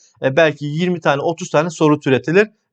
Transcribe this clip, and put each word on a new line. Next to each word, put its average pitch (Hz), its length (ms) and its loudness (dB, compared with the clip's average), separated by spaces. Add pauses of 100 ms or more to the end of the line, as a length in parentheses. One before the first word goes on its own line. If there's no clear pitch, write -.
(240)
e, 135 120 0
belki 147 300 2
yirmi 170 340 -4
tane, 143 220 0
otuz 165 280 -6
tane 156 200 0
soru 151 300 2
türetilir, 151 480 0 (260)